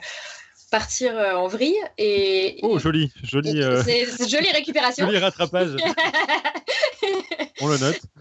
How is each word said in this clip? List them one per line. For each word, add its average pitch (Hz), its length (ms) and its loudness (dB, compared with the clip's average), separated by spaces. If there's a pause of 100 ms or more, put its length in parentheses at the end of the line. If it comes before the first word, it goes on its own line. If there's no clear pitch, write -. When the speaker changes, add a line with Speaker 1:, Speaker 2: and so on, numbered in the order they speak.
(720)
Speaker 1:
partir, 226 460 0
euh, 202 180 2
en 180 120 0
vrille 262 320 0 (180)
et, 196 640 2
Speaker 2:
Oh, 214 160 2
Speaker 1:
et, - 40 2
Speaker 2:
joli, 156 300 2 (120)
joli, 147 340 0
Speaker 1:
et 143 60 2
Speaker 2:
euh, 127 200 4
Speaker 1:
c'est, 240 220 2
c'est 240 240 -4
jolie 311 220 2
récupération. 269 540 0
Speaker 2:
<laughs> - 20 2
joli 208 100 4
rattrapage. 175 540 0
Speaker 1:
<laughs> 330 1900 -2
Speaker 2:
On 139 60 0
le 151 100 2
note. 135 220 0 (220)